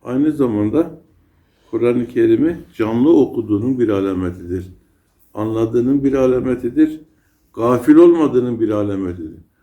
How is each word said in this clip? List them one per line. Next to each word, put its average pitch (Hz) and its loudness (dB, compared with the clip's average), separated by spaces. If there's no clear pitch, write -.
Aynı 135 -2
zamanda 127 -2
Kur'an-ı 120 -2
Kerim'i 117 0
canlı 117 2
okuduğunun 117 -2
bir 113 0
alametidir. 92 -4
Anladığının 117 -2
bir 135 0
alametidir. 131 0
Gafil 120 2
olmadığının 135 4
bir 110 0
alametidir. 95 -6